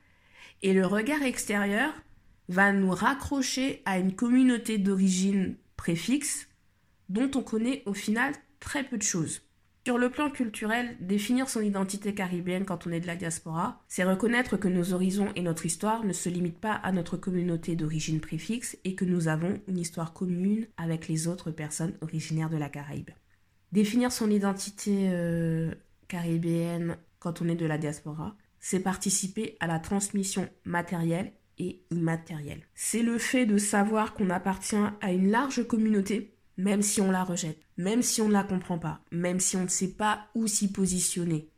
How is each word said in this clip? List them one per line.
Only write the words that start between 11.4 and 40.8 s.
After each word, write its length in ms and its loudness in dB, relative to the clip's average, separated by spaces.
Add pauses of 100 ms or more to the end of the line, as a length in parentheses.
son 100 -2
identité 540 -2
caribéenne 500 -2
quand 240 -6
on 40 -4
est 100 -2
de 60 -8
la 100 -6
diaspora, 720 -6
c'est 160 0
reconnaître 500 2
que 140 0
nos 240 2
horizons 420 0
et 60 -4
notre 240 -2
histoire 400 -2
ne 80 0
se 160 -4
limitent 320 -2
pas 140 -2
à 180 -2
notre 240 -2
communauté 580 -2
d'origine 460 -2
préfixe 640 -6
et 100 -2
que 80 -2
nous 240 2
avons 400 0
une 120 -2
histoire 340 -6
commune 540 0 (100)
avec 320 -4
les 180 -2
autres 240 -4
personnes 500 -6
originaires 480 -4
de 80 -2
la 120 -4
Caraïbe. 400 -10 (640)
Définir 400 4
son 160 0
identité, 840 2
euh, 600 0 (340)
caribéenne 880 -2 (240)
quand 220 -6
on 80 2
est 60 2
de 100 -2
la 120 0
diaspora, 600 -8 (280)
c'est 140 0
participer 800 -2
à 80 -2
la 100 0
transmission 680 -2 (160)
matérielle 680 -2 (240)
et 240 -6 (100)
immatérielle. 840 -4
C'est 300 0
le 140 2
fait 280 2
de 120 6
savoir 560 2
qu'on 160 0
appartient 480 0 (240)
à 100 0
une 180 4
large 380 2
communauté, 640 2 (220)
même 260 2
si 200 2
on 100 4
la 140 2
rejette, 340 -4 (160)
même 260 2
si 200 0
on 80 4
ne 40 6
la 120 4
comprend 340 -2
pas, 220 -6 (100)
même 300 0
si 160 0
on 60 2
ne 40 -2
sait 240 -2
pas 420 -2
où 140 0
s'y 240 0
positionner. 880 0